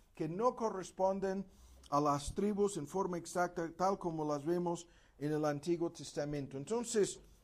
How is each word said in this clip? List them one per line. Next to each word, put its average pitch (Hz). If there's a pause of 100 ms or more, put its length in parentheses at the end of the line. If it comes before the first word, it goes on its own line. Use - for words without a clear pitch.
(140)
que 160
no 226
corresponden 190 (440)
a 143
las 143
tribus 202
en 147
forma 180
exacta, 175
tal 190
como 160
las 147
vemos 170 (320)
en 151
el 151
Antiguo 156
Testamento. 147
Entonces, 214 (240)